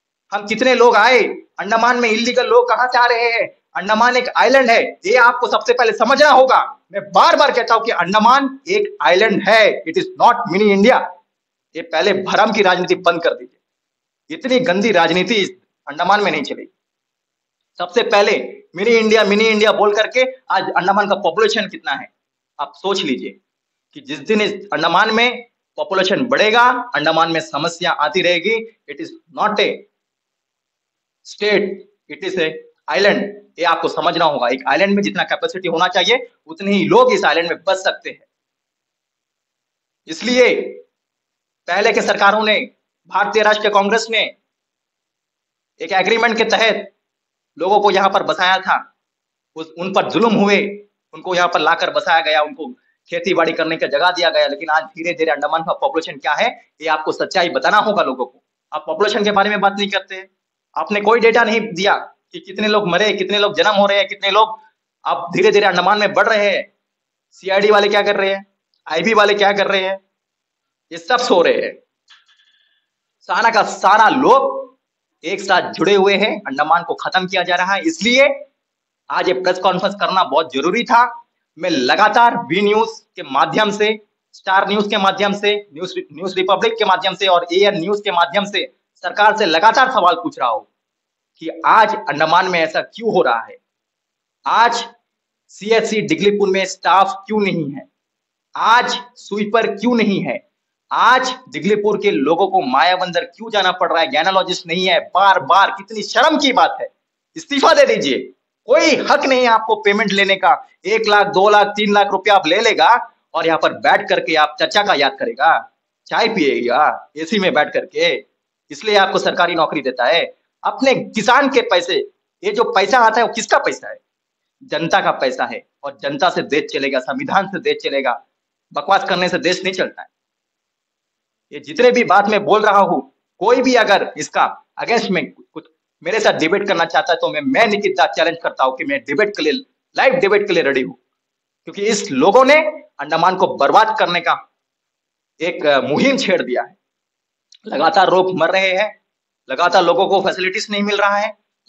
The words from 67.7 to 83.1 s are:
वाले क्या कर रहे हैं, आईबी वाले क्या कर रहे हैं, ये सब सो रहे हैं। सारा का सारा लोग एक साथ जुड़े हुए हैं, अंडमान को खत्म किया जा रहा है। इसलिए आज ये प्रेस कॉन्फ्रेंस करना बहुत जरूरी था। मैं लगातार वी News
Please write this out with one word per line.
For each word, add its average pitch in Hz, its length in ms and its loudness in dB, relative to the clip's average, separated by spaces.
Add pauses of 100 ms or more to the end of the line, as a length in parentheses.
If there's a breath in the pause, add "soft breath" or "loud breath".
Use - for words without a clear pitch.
वाले 208 160 4
क्या 208 140 2
कर 202 140 0
रहे 196 180 -2
हैं, 196 120 -8 (420)
आईबी 170 260 -2
वाले 208 200 4
क्या 202 180 2
कर 196 160 -2
रहे 190 140 -2
हैं, 190 180 -6 (920)
ये 170 60 -14
सब 247 200 -2
सो 190 240 2
रहे 127 200 2
हैं। - 160 -8 (1500 soft breath)
सारा 214 200 2
का 214 140 2
सारा 208 460 4
लोग 233 680 2 (460)
एक 190 180 -6
साथ 185 320 0
जुड़े 185 220 2
हुए 196 180 2
हैं, 208 340 -2
अंडमान 156 360 0
को 160 100 -8
खत्म 185 340 -4
किया 185 160 -2
जा 175 120 -2
रहा 185 180 -2
है। 196 80 -4
इसलिए 233 460 0 (800)
आज 165 180 -4
ये 185 60 0
प्रेस 180 260 -2
कॉन्फ्रेंस 185 360 -2
करना 180 280 -2
बहुत 160 300 -2
जरूरी 185 300 -2
था। 240 420 0 (320)
मैं 175 120 -6
लगातार 185 680 2
वी 170 240 -4
News 214 280 2 (260)